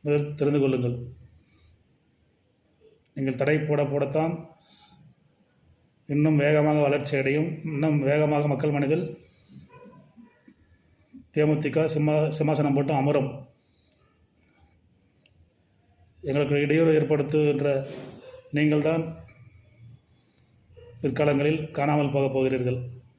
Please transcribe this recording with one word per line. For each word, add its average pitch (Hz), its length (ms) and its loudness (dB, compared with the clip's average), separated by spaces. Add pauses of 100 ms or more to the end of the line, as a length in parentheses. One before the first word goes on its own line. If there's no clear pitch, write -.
முதல் 147 320 0
தெரிந்து 143 260 0
கொள்ளுங்கள். 123 480 0 (2000)
நீங்கள் 135 220 -4
தடை 143 240 0
போட 147 240 -2
போடத்தான் 143 680 -4 (1600)
இன்னும் 151 300 2
வேகமாக 151 460 4
வளர்ச்சி 143 360 0
அடையும், 151 460 -2
இன்னும் 151 360 0
வேகமாக 147 480 2
மக்கள் 147 240 0
மனதில் 147 540 -2 (2000)
தேமுதிக 151 520 0
சிம்மா-, 151 540 0
சிம்மாசனம் 147 340 2
போட்டு 143 200 0
அமரும். 139 540 0 (2750)
எங்களுக்கு 143 380 0
இடையூறு 156 400 4
ஏற்படுத்துகின்ற 143 880 0 (640)
நீங்கள்தான் 151 680 0 (1800)
பிற்காலங்களில் 147 680 0
காணாமல் 147 400 0
போகப் 139 220 0
போகிறீர்கள். 127 560 -2 (300)